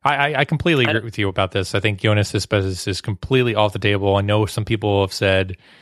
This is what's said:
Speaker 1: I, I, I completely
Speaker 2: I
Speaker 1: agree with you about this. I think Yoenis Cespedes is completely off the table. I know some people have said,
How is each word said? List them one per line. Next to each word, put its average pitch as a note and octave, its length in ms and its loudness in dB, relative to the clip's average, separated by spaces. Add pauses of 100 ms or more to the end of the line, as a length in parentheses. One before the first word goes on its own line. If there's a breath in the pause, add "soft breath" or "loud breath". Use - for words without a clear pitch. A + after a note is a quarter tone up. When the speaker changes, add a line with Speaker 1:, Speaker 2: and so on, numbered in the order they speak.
Speaker 1:
I, C#3+ 120 0
I, C#3+ 240 0
I C#3+ 60 4
completely D3 400 2
Speaker 2:
I A2+ 60 0
Speaker 1:
agree A2 140 -2
with G#2+ 120 -10
you G#2 100 0
about F#2+ 240 -2
this. F#2+ 220 -4
I G#2 60 0
think G2+ 220 -2
Yoenis G#2 260 2
Cespedes F#2+ 600 -2
is F#2+ 140 -4
completely A#2+ 540 0
off G#2+ 180 2
the G#2 60 -8
table. G2+ 360 2
I G2 60 2
know G#2 240 2
some G#2 200 -6
people G#2 360 0
have F#2+ 120 -2
said, F#2+ 440 0 (240 soft breath)